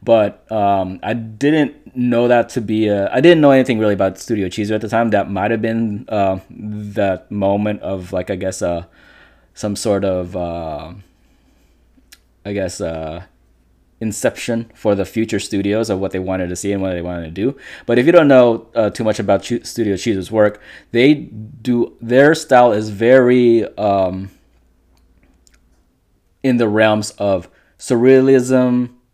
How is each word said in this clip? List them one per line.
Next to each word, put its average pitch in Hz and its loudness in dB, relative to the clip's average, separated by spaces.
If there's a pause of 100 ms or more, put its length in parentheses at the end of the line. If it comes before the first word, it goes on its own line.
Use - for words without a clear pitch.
But, 110 0
um, 98 -2
I 107 -4
didn't 120 -4
know 123 0
that 120 2
to 123 -6
be 107 -2
a, 101 0
I 123 0
didn't 160 6
know 143 6
anything 131 4
really 107 2
about 95 -2
Studio 104 -4
Chizu 104 -4
at 104 -2
the 107 -8
time. 113 0
That 101 0
might 98 -2
have 113 -2
been, 113 -4
uh, 98 -2 (100)
that 104 -6
moment 101 -2
of, 92 -10
like, 92 -6
I 101 -4
guess, 95 -8
uh, 87 -4 (680)
some 104 -8
sort 101 -2
of, 90 -4
uh, 85 -10 (1500)
I 101 -8
guess, 98 -6
uh, 82 -8 (760)
inception 113 -6
for 104 -2
the 98 -2
future 110 -4
studios 101 -4
of 95 -2
what 95 -6
they 92 -6
wanted 92 -4
to 90 -8
see 98 -6
and 98 -4
what 95 -4
they 87 -6
wanted 87 -8
to 82 -14
do. 104 -4 (300)
But 117 2
if 123 2
you 160 4
don't 165 6
know, 123 4
uh, 107 0
too 120 -8
much 110 -2
about 98 0
Chu-, - -6
Studio 107 -4
Chizu's 95 -4
work, 107 2 (300)
they 131 4
do, 117 -4
their 135 4
style 123 4
is 107 -2
very, 120 4 (120)
um, 98 -2 (2250)
in 127 0
the 117 2
realms 107 2
of 98 -4 (280)
surrealism, 127 2 (240)